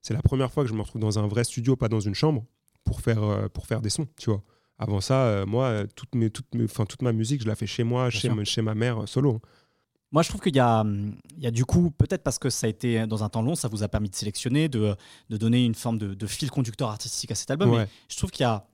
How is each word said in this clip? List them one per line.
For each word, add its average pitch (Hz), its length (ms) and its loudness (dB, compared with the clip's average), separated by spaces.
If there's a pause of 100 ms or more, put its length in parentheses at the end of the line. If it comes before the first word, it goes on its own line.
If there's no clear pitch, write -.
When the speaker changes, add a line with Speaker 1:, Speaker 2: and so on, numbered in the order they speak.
Speaker 1:
c'est - 120 -4
la 147 80 -2
première 131 300 2
fois 147 120 0
que 123 60 0
je 110 60 -4
me 107 60 -2
retrouve 107 200 -6
dans 107 160 2
un 104 100 2
vrai 110 160 0
studio, 123 320 0
pas 123 140 -2
dans 110 120 2
une 101 120 -2
chambre, 139 320 0 (380)
pour - 180 -4
faire, 110 220 2
euh, 104 240 0
pour - 180 -10
faire 110 160 -2
des 104 80 -2
sons, 143 180 -4 (120)
tu - 100 -4
vois. 101 140 0 (340)
Avant 104 240 -2
ça, 131 240 2
euh, 101 220 2
moi, 117 200 0
euh, 107 180 -2 (100)
toutes - 180 -18
mes, 113 160 2
toutes - 240 -12
mes, 117 120 0
enfin, 107 200 -2
toute - 160 -10
ma 127 120 0
musique, 113 280 0
je 107 60 -2
la 107 80 0
fais - 100 -6
chez - 180 -2
moi, 123 200 0
Speaker 2:
Bien 123 80 2
Speaker 1:
chez 110 160 -2
Speaker 2:
sûr. 110 80 2
Speaker 1:
ma, 104 80 -2
chez 107 180 -2
ma 107 140 0
mère, 113 280 0
euh, - 20 -6
solo, 131 300 2
hein. 113 40 -4 (720)
Speaker 2:
Moi, 160 100 4
je - 80 2
trouve 208 100 -6
qu'il 170 160 0
y 135 40 6
a, 117 220 6
hum, 104 340 -2 (200)
il 160 80 -12
y 123 40 -2
a 117 40 -2
du 120 140 2
coup, 175 260 4
peut-être - 320 0
parce 131 160 0
que 135 120 0
ça - 160 -2
a - 20 4
été 110 380 0
dans 107 160 -2
un 104 60 -2
temps 113 120 -2
long, 135 140 2
ça 139 120 -4
vous 104 160 -2
a 104 60 -2
permis 104 200 -2
de - 60 -12
sélectionner, 139 540 0
de, 107 260 2 (340)
de 113 80 -4
donner 117 280 4
une 113 100 2
forme 117 220 -4
de, 101 160 -4
de 98 140 -8
fil 131 240 -4
conducteur 117 380 -2
artistique - 420 -8
à 110 40 -4
cet - 160 -8
album. 135 200 4
Speaker 1:
Ouais. 117 80 6
Speaker 2:
Mais 104 80 0 (200)
je - 80 -12
trouve - 160 -4
qu'il - 120 -2
y - 40 4
a 110 260 -2